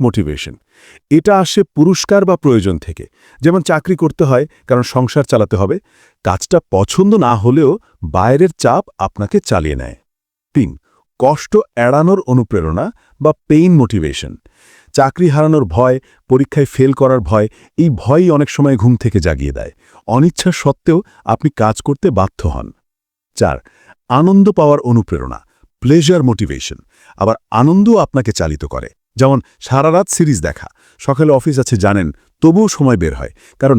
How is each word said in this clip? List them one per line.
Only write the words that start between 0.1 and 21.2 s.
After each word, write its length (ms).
এটা 280
আসে 220
পুরস্কার 500
বা 100
প্রয়োজন 420
থেকে। 280
যেমন 200
চাকরি 340
করতে 280
হয় 220
কারণ 160
সংসার 420
চালাতে 300
হবে। 200
কাজটা 320
পছন্দ 440
না 200
হলেও 360
বাইরের 540
চাপ 260
আপনাকে 400
চালিয়ে 420
নেয়। 160
তিন, 140
কষ্ট 340
এড়ানোর 520
অনুপ্রেরণা 580
বা 100
পেইন 300
মোটিভেশন। 560
চাকরি 340
হারানোর 360
ভয়, 320
পরীক্ষায় 440
ফেল 200
করার 280
ভয়, 260
এই 120
ভয়ই 420
অনেক 180
সময় 280
ঘুম 180
থেকে 240
জাগিয়ে 380
দেয়। 140
অনিচ্ছা 440
সত্ত্বেও 480